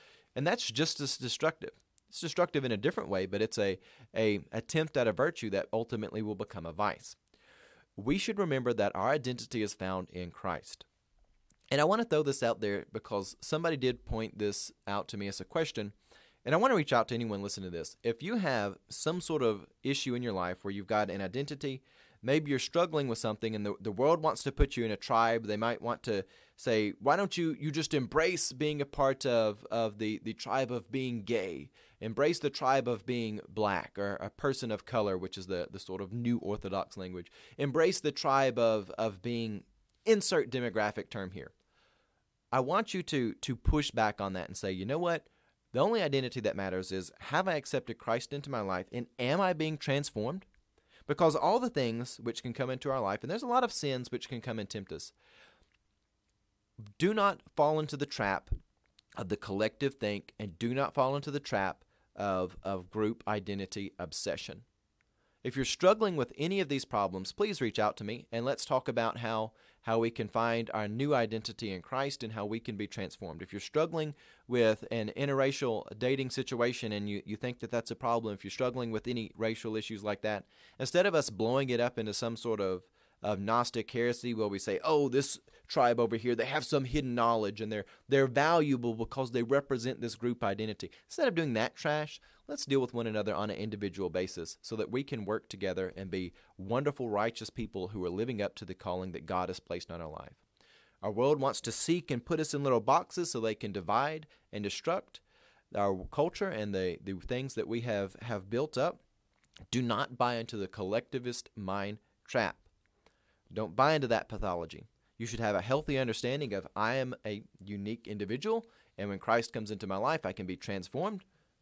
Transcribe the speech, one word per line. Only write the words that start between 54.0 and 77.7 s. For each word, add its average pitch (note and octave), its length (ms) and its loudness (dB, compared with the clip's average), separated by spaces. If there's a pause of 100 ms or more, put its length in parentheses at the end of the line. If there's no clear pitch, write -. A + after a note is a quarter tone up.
which - 180 -6
can B2 100 -8
come A2+ 200 -6
and G#2 100 -6
tempt G2 240 -8
us, - 180 -10 (1900)
do F#3+ 160 4
not G3+ 280 4 (140)
fall D#3 240 6
into D3+ 180 -2
the C#3 80 -2
trap - 440 0 (680)
of G2+ 120 -4
the G#2 80 0
collective A2 580 0
think, G#2 440 -4
and G2 200 -8
do A#2 140 0
not C3+ 200 0
fall C3+ 220 2
into C#3+ 160 -4
the C#3+ 80 -2
trap F#2+ 440 -2 (320)
of, F#2 480 0
of F#2 260 -4
group G#2+ 380 -2
identity G2+ 720 -4
obsession. F2+ 640 -6 (800)
If B2 120 -6
you're C3+ 100 0
struggling G3 500 4
with C3+ 220 0
any F3+ 220 0
of E3 100 0
these C#3 160 -2
problems, F#2+ 460 0
please G#3 300 -2
reach A2+ 180 0
out G#2 180 2
to A2+ 60 -8
me, A2 280 -6
and A#2 140 -2
let's C3 180 0
talk C3 240 0
about A#2 300 0
how, A2 360 -2 (280)
how A2+ 160 2
we A2+ 140 4
can A2+ 160 -4
find A#2 440 2
our G#2+ 160 -2
new C3+ 280 0
identity A2+ 560 -2
in F#2 100 -6
Christ C#3 420 -4
and A2 100 -6
how G#2+ 120 -4
we A2+ 140 -2
can A2+ 180 -8
be G#2+ 80 -4
transformed. F2 560 -8
If F#2 100 -12
you're G2+ 80 -6
struggling D#3 540 -2 (340)
with A2+ 440 4
an A2 260 -2
interracial C3+ 680 0 (120)
dating C3 320 0
situation A#2+ 640 -2
and G#2 180 -2
you, G2+ 160 -4
you G#2+ 120 -6
think B2 240 -6
that A2+ 100 -6